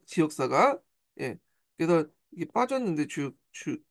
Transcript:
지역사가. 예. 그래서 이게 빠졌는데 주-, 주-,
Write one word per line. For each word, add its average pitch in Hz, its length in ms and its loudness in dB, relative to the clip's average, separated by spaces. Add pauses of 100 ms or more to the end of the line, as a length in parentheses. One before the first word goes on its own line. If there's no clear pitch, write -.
지역사가. 156 720 2 (400)
예. 135 180 -6 (400)
그래서 160 320 2 (220)
이게 165 200 -8
빠졌는데 240 560 0
주-, 139 240 -4 (200)
주-, - 260 -8 (140)